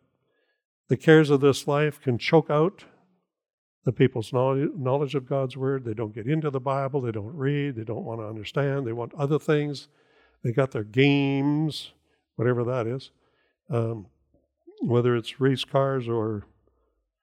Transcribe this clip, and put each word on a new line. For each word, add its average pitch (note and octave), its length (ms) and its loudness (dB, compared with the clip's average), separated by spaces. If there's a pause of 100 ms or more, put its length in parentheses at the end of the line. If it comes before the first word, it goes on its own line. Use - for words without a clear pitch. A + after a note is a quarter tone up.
(880)
the B2 100 2
cares D#3 320 8
of C#3 100 4
this C#3 260 4
life D3 320 0
can A#2+ 200 -2
choke D#3 320 2
out D#3 340 0 (1000)
the C3 80 -2
people's B2 420 0
knowl-, C3+ 420 2
knowledge C3+ 380 -2
of C3 120 -4
God's C3+ 300 -4
word. C3+ 280 -4
They A2+ 100 -6
don't G#2+ 200 -8
get G#2+ 120 -10
into D3+ 240 -2
the C3 100 -4
Bible. C3+ 400 -2
They A#2+ 100 -4
don't A2 240 -8
read. C#3+ 420 -2
They A2+ 80 -8
don't A#2 200 -8
want A2+ 160 -8
to A2 60 -10
understand. C3+ 600 -4
They A2+ 60 -4
want A#2+ 220 -8
other C#3+ 240 0
things. D3 500 -2 (540)
They B2 100 -2
got C3 200 0
their A2 120 -4
games, C#3 1080 2 (440)
whatever A#2+ 280 0
that A#2+ 220 -2
is, B2+ 260 -8 (580)
um, A2+ 380 -2 (720)
whether A#2+ 360 2
it's - 240 -6
race C3 240 2
cars C3+ 420 0
or, A2 400 -4 (760)